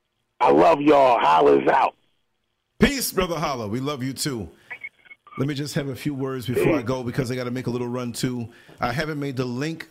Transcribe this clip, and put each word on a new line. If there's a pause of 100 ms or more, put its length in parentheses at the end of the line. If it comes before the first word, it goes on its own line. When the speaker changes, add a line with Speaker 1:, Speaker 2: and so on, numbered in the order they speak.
(420)
Speaker 1:
I
love
y'all.
Holla's
out. (840)
Speaker 2:
Peace,
Brother
Holla.
We
love
you
too. (880)
Let
me
just
have
a
few
words
before
I
go,
because
I
gotta
make
a
little
run
too. (320)
I
haven't
made
the
link